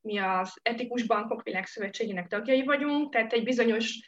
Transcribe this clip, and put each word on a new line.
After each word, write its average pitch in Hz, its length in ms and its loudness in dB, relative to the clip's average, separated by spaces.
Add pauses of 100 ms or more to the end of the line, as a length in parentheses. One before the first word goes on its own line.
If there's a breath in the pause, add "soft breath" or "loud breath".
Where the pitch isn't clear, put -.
mi 208 180 -4
az 190 440 0
Etikus 233 400 -2
Bankok 220 400 0
Világszövetségének 190 840 -6
tagjai 254 380 2
vagyunk, 294 480 0
tehát 226 200 2
egy 233 120 2
bizonyos 233 640 2